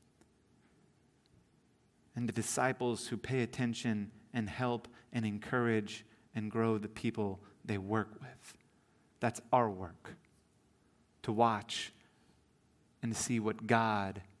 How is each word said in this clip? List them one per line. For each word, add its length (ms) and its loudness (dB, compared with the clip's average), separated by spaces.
and 140 -2
the 40 -2
disciples 760 0
who 80 -2
pay 260 0
attention 680 -2
and 160 -2
help 380 -2
and 140 0
encourage 800 0
and 160 -4
grow 280 2
the 100 -4
people 520 -2
they 140 -2
work 420 -2
with. 360 -18
That's 220 0
our 160 6
work, 460 -8
to 100 -2
watch 600 2
and 140 -2
see 240 0
what 260 -2
God 560 2